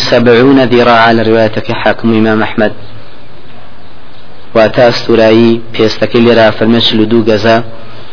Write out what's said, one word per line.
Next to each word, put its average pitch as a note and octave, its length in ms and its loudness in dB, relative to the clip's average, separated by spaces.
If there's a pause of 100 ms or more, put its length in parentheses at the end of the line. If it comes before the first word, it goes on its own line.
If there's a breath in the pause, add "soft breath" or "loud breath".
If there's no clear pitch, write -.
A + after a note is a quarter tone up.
سەبعونە B2 600 4
ذیراعا"، A#2 460 4
لە A2+ 100 0
ڕیوایەتەکەی A2 540 0
حاکم G#2+ 280 -2
و A2+ 40 2
ئیمام A2 300 2
ئەحمەد. G#2+ 300 -4 (1800)
واتە A2 320 2
ئەستورایی A2+ 720 2 (120)
پێستەکەی A2 520 0
لێرە A2+ 220 4 (100)
فەرمێ A2+ 220 0
چل A#2 200 0
و G#2+ 60 2
دوو A2 240 0
گەزە، A2 280 2 (560 loud breath)